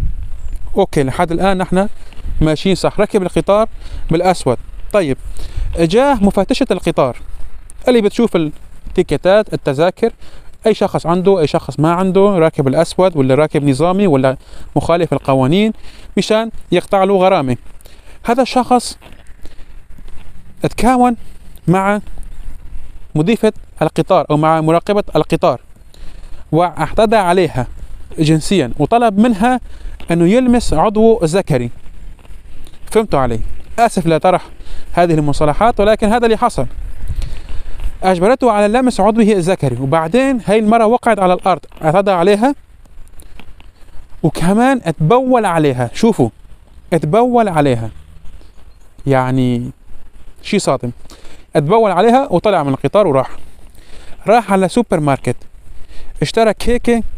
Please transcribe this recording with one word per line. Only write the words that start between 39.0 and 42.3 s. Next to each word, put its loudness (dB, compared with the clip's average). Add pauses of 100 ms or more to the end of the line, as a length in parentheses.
الذكري، 0
وبعدين 0
هاي 2
المرة 2
وقعت 2
على 4
الأرض، 0 (240)
اعتدى 2
عليها، 2 (1700)